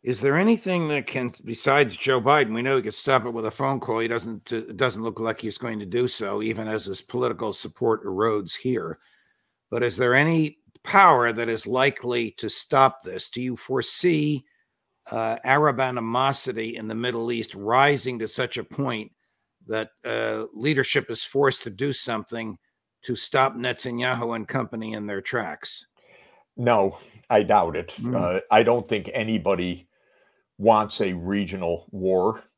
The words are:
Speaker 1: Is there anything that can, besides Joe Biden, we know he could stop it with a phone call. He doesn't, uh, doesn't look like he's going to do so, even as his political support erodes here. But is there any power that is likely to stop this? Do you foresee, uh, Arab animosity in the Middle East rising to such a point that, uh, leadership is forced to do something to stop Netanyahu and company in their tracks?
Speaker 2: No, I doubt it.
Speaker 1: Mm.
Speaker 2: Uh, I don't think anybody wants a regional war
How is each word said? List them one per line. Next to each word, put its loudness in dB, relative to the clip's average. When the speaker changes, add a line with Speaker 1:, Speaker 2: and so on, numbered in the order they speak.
Speaker 1:
Is -2
there 4
anything 2
that -2
can, -6
besides 2
Joe 2
Biden, 4
we -4
know 0
he 0
could -4
stop 0
it -6
with -4
a -4
phone -2
call. -2
He 0
doesn't, -6
uh, -4
doesn't -2
look -6
like -4
he's -6
going -6
to -8
do 0
so, -4
even -4
as -4
his -8
political -4
support -2
erodes 0
here. -4
But -2
is -2
there 2
any 2
power 8
that -2
is -2
likely 0
to -8
stop 2
this? -8
Do -10
you -6
foresee, 0
uh, -2
Arab 4
animosity -2
in -10
the -6
Middle -4
East -6
rising 2
to -4
such -4
a -6
point -6
that, -4
uh, -4
leadership 0
is -6
forced 0
to -8
do -4
something -6
to -4
stop 2
Netanyahu -4
and -8
company -4
in -8
their -6
tracks? -6
Speaker 2:
No, 2
I 6
doubt 4
it. -6
Speaker 1:
Mm. -4
Speaker 2:
Uh, 0
I 8
don't 4
think -4
anybody -2
wants 4
a 0
regional -4
war 0